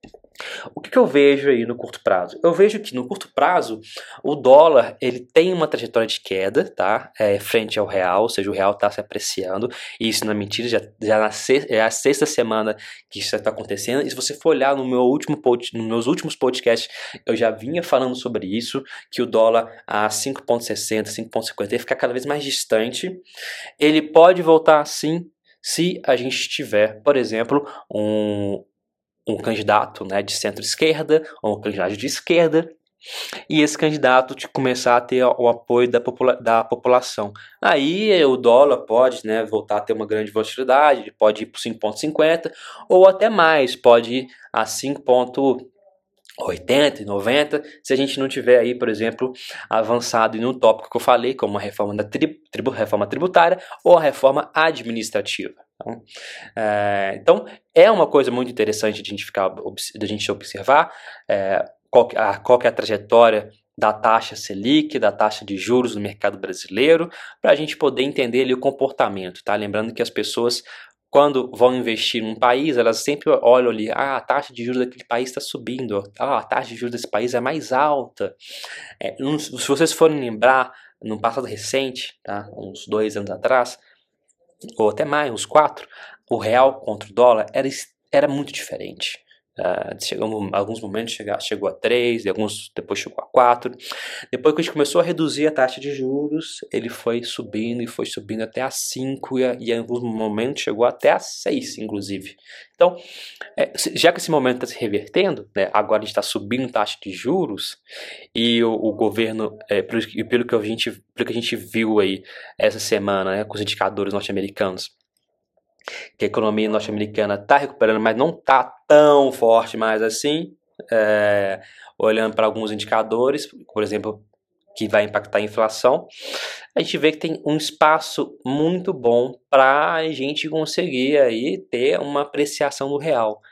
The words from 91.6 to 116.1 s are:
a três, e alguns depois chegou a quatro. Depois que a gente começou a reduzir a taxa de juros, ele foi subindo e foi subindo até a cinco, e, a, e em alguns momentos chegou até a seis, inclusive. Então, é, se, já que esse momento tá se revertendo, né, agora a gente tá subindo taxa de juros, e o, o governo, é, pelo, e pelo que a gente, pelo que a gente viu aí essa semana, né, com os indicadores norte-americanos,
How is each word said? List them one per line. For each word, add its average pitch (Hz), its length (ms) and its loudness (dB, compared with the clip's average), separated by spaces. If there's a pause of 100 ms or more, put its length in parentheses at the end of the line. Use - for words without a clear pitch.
a - 40 -6
três, 120 520 0
e 98 60 -2
alguns 104 440 -6
depois - 240 -6
chegou - 240 -10
a - 40 -10
quatro. 123 460 4 (600)
Depois 151 220 2
que 160 60 -4
a 160 40 0
gente - 80 -8
começou 151 300 0
a - 20 4
reduzir 151 420 -2
a 151 40 2
taxa 131 280 0
de 143 140 -8
juros, 143 800 -6
ele 117 160 -4
foi 117 340 -4
subindo 117 600 -6
e 117 40 -6
foi - 200 -8
subindo 110 340 -10
até 113 220 -6
a 131 80 -4
cinco, 135 680 -6
e, 127 60 2
a, 123 160 0
e 113 100 -6
em 117 80 0
alguns 120 240 -6
momentos 110 600 -4
chegou 113 240 0
até - 240 0
a 185 80 2
seis, - 580 -8
inclusive. 101 600 -10 (380)
Então, 175 220 2 (580)
é, - 220 -2
se, - 180 -4
já 165 180 4
que 180 60 -4
esse - 120 -8
momento 127 300 0
tá 123 60 -6
se - 120 -12
revertendo, 120 760 -4
né, 98 200 0
agora 107 280 0
a 110 40 -12
gente - 80 -12
tá 101 80 0
subindo 113 500 -6
taxa 104 300 -2
de 98 100 -12
juros, 123 640 -6 (580)
e 117 300 2
o, 113 80 0
o 107 220 -2
governo, 110 640 -2 (100)
é, 101 140 0
pelo, 113 180 -4
e 110 240 -6
pelo 120 220 0
que 120 80 -4
a 107 80 0
gente, 113 280 -6 (240)
pelo 117 120 -4
que 117 60 -8
a 117 60 -4
gente 117 160 -4
viu 110 460 0
aí 95 220 0 (340)
essa 107 220 0
semana, 98 580 -2
né, 104 80 -4
com 104 120 -14
os 104 40 -6
indicadores 101 540 -4
norte-americanos, 98 840 -6 (1200)